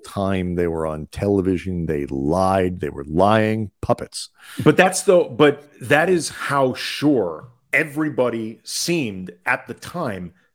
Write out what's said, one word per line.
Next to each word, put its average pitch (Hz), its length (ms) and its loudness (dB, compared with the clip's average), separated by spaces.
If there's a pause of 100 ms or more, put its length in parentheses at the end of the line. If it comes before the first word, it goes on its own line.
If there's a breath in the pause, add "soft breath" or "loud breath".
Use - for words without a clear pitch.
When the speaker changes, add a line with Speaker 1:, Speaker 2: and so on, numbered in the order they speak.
Speaker 1:
time 95 520 -2
they 87 100 0
were 82 200 -2
on 78 200 -6
television, 92 800 0
they 73 200 -2
lied. 90 760 0
They 73 100 -6
were 71 140 -10
lying 107 640 2 (100)
puppets. - 480 -4 (340 loud breath)
Speaker 2:
But 151 140 6
that's 185 260 4
the, 180 220 6
but 143 460 2 (100)
that 147 300 2
is 165 180 2
how 135 460 0
sure 107 720 -2 (240)
everybody 127 920 -2
seemed 104 640 -4 (140)
at 127 240 -2
the 120 60 -12
time 98 580 -8 (220)